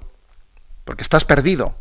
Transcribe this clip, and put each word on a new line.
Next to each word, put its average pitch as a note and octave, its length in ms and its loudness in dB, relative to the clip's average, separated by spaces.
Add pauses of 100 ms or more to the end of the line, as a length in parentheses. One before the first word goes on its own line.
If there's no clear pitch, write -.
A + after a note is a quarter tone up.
(840)
porque - 180 -10
estás - 220 2
perdido, C#3+ 560 2